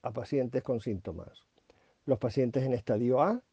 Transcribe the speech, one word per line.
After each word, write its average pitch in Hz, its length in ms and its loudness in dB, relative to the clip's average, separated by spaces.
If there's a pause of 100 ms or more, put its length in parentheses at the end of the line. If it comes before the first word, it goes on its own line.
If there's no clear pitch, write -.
a 123 120 -8
pacientes 127 500 -2
con 120 180 -2
síntomas. 92 640 -8 (600)
Los 180 120 2
pacientes 127 460 0
en 131 80 0
estadio 120 480 2
A 214 220 2 (100)